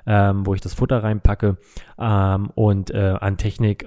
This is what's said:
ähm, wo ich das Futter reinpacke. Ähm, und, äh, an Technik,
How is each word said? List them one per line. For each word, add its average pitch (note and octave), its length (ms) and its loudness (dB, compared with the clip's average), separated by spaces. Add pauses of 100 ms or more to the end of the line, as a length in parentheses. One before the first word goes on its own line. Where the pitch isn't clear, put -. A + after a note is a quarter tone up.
ähm, G2+ 400 2
wo G2 80 0
ich F#2 80 -2
das F#2+ 140 -8
Futter B2+ 260 0
reinpacke. G#2 560 2 (420)
Ähm, G2 540 0
und, G2+ 380 0
äh, G2 280 0
an G2 180 -2
Technik, G#2 500 -2